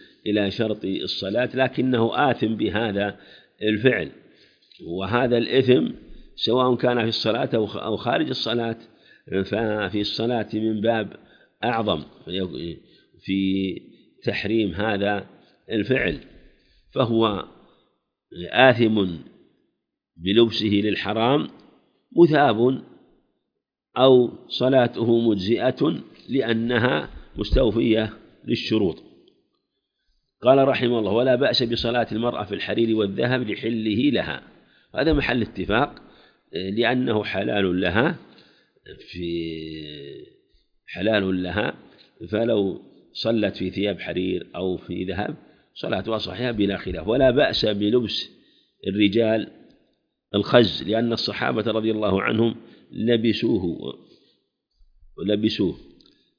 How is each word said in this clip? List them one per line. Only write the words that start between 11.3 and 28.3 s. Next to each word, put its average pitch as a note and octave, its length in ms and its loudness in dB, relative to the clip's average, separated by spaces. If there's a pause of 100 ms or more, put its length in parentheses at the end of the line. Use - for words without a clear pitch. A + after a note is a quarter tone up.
أعظم G#2+ 400 -2 (1200)
في F#2+ 500 0 (480)
تحريم G#2 480 -2
هذا G2+ 540 -2 (460)
الفعل، A2 480 0 (760)
فهو A2+ 520 0 (1080)
آثم A2 560 4 (1080)
بلبسه G#2 680 2
للحرام A2 640 0 (680)
مثاب، C3+ 640 4 (1160)
أو B2+ 320 8 (180)
صلاته A#2+ 720 2
مجزئة A2+ 800 0 (280)
لأنها A#2+ 800 0 (260)
مستوفية A2 800 2 (320)